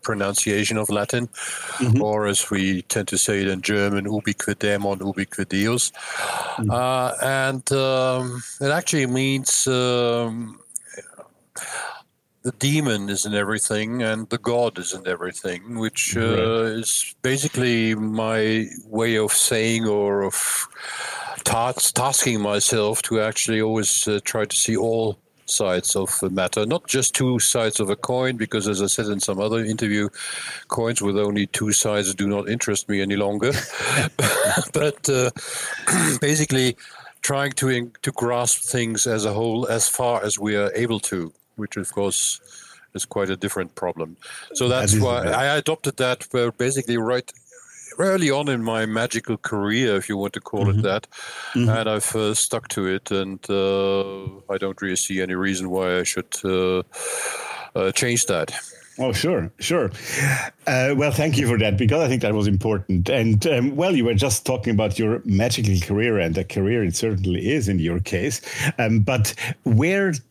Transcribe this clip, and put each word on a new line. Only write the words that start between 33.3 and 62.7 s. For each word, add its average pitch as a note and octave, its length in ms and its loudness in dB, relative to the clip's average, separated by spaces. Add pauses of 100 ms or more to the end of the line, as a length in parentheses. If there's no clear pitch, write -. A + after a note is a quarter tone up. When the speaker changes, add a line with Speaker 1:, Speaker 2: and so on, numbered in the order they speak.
Speaker 1:
<laughs> - 600 0
But, D3 360 0
uh, B2+ 220 2 (560)
<clears throat> D#3+ 340 2
basically C#3+ 560 2 (460)
trying C#3 380 -2
to C3+ 80 2
in-, A#2+ 240 0 (100)
to C#3 100 -2
grasp A#2+ 460 0 (120)
things A#2 360 0
as A2 180 0
a G#2+ 80 2
whole A2+ 340 0 (120)
as G#2+ 100 2
far A#2+ 360 0
as G#2 140 -2
we G#2 180 0
are G2+ 180 2
able A2+ 260 0 (100)
to, E2+ 220 -4 (240)
which G#2+ 200 -8
of G2 160 -6
course - 480 -2 (540)
is G2 120 -6
quite G2 240 -2
a F#2+ 60 -2
different F#2+ 380 -4
problem. E2 420 -4 (380)
So B2 140 2
Speaker 2:
That B2+ 120 4
Speaker 1:
that's G2+ 140 2
Speaker 2:
is A2 60 4
Speaker 1:
why A#2+ 200 2
Speaker 2:
a - 40 -2
bit G#2+ 100 0
Speaker 1:
I C#3 220 2
adopted D3+ 420 -2
that, B2+ 360 0
uh, A#2+ 240 4
basically B2+ 380 0
right A#2+ 340 0 (680)
early F#3 320 4
on C#3+ 180 2
in B2 140 0
my A2+ 240 0
magical A2+ 520 -2
career, G#2+ 580 2
if F#2+ 120 -2
you G2+ 100 -2
want G2 160 -2
to - 60 -6
call G2+ 260 -2
Speaker 2:
Mm-hmm. G2 140 4
Speaker 1:
it - 20 0
that. G2+ 240 0 (480)
Speaker 2:
Mm-hmm. A#2+ 160 4
Speaker 1:
And A2 180 2
I've, G#2+ 260 0
uh, G#2+ 200 0
stuck - 340 -2
to G2 180 -2
it, F#2+ 240 -2
and, F#2+ 280 -2 (100)
uh, G2 760 0 (300)
I F#2+ 40 -2
don't F#2+ 240 -4
really F#2 140 -2
see F#2+ 260 -2
any F#2 120 -2
reason F#2 360 -2
why F2+ 300 2
I F2 40 -2
should, - 280 -4 (120)
uh, F#2 380 2 (920)
uh, F#2+ 180 0
change A#2+ 340 0
that. E2 260 0 (460)
Speaker 2:
Oh, B2+ 140 0
sure, A#2 380 0 (100)
sure. C#3+ 300 0 (760)
Uh, C3+ 300 4
well, D3 140 4
thank D#3 280 2
you C#3 100 2
for A#2 100 4
that, G#2 200 4
because C3 260 4
I C3 40 2
think B2 140 2
that G#2+ 120 2
was G#2 120 2
important. G2 640 2